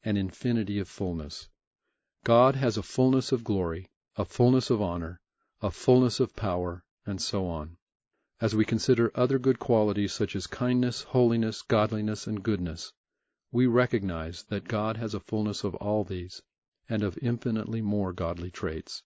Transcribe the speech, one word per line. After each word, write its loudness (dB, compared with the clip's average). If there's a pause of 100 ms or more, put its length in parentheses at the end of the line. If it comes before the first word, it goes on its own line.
"an 0
infinity -2
of -4
fullness." -6 (720)
God 6
has 0
a -4
fullness 2
of 0
glory, -2 (240)
a -2
fullness 4
of 2
honor, -4 (400)
a -2
fullness 4
of 0
power, -4 (200)
and -6
so -2
on. -6 (600)
As 0
we 4
consider 2
other 2
good 2
qualities 2
such -4
as -6
kindness, -2
holiness, 2
godliness, 0
and -6
goodness, -4 (580)
we 2
recognize 0
that -6
God -2
has -6
a -4
fullness -4
of -2
all 0
these, -10 (440)
and -2
of -2
infinitely -2
more 0
godly -4
traits. -8